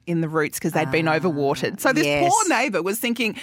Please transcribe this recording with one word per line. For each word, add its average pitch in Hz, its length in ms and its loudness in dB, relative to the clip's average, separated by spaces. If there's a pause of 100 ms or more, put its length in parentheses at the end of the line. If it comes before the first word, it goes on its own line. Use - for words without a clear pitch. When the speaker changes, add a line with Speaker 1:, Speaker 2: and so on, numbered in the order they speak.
Speaker 1:
in 170 140 0
the 160 80 -2
roots 156 280 -2
'cause 165 140 -4
they'd 156 180 0
been 160 200 0
Speaker 2:
Ah, 156 100 2
Speaker 1:
overwatered. 147 640 -2
So 269 100 2
this - 140 2
Speaker 2:
yes. 311 260 2
Speaker 1:
poor 427 160 4
neighbour 233 340 0
was 196 180 -2
thinking, 233 440 -2